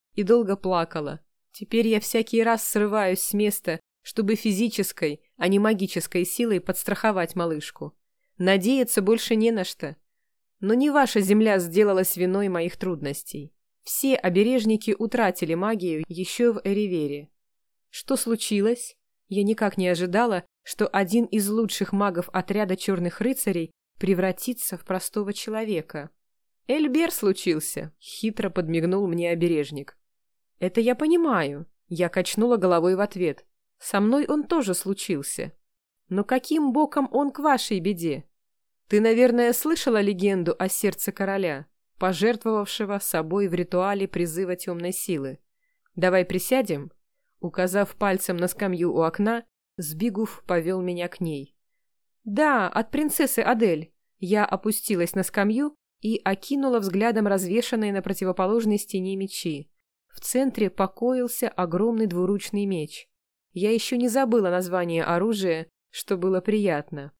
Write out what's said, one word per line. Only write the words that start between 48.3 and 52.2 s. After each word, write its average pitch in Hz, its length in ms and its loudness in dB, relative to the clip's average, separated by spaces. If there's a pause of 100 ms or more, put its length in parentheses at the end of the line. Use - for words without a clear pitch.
на 180 120 0
скамью 180 440 -2
у 165 100 2
окна, 208 420 0 (320)
Збигув 185 680 -4
повел 180 340 0
меня 175 280 -4
к - 120 -10
ней. 147 340 -6 (680)